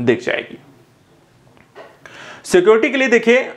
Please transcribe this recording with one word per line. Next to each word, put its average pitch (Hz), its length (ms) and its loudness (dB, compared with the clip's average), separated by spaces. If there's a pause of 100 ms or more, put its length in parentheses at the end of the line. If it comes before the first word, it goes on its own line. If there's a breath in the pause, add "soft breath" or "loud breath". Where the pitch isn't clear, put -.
दिख 120 200 0
जाएगी। - 360 -8 (1900 loud breath)
Security 220 440 2
के 254 80 -6
लिए 262 100 0
देखिए 233 500 0